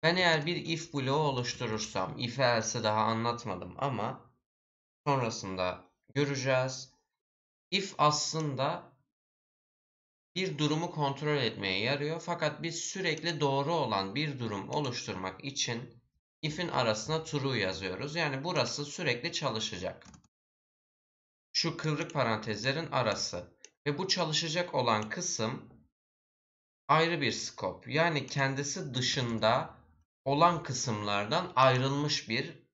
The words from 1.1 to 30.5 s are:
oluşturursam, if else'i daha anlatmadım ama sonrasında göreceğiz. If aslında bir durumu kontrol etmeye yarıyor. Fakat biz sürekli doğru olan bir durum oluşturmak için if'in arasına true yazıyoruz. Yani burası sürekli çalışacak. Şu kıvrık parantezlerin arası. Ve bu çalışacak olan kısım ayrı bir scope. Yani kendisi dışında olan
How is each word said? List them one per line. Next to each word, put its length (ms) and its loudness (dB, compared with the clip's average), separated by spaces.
oluşturursam, 920 -2
if 200 -4
else'i 440 2
daha 200 4
anlatmadım 760 -2
ama 540 -4
sonrasında 760 0
göreceğiz. 800 0
If 260 -2
aslında 920 2
bir 220 -2
durumu 340 0
kontrol 460 0
etmeye 420 0
yarıyor. 460 -2
Fakat 380 -4
biz 160 -6
sürekli 600 -2
doğru 340 2
olan 420 2
bir 240 -2
durum 300 -4
oluşturmak 760 -4
için 600 -4
if'in 260 -2
arasına 560 0
true 360 0
yazıyoruz. 560 -2
Yani 280 -2
burası 420 -2
sürekli 460 -2
çalışacak. 760 -4
Şu 240 0
kıvrık 360 -2
parantezlerin 760 -2
arası. 640 0
Ve 100 0
bu 100 -2
çalışacak 680 0
olan 340 2
kısım 640 -4
ayrı 340 4
bir 100 4
scope. 600 -6
Yani 340 2
kendisi 680 -2
dışında 840 2
olan 380 4